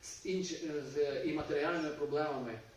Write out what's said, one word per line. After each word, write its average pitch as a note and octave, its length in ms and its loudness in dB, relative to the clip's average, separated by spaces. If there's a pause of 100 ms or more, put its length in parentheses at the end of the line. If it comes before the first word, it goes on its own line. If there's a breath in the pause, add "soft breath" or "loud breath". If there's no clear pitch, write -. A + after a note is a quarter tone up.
з - 220 -12
інч-, F#3 300 0 (140)
е, D3 140 -2 (100)
з... C#3 320 2
і D3+ 80 2
матеріальними D3+ 560 2
проблемами. C#3+ 680 0 (180)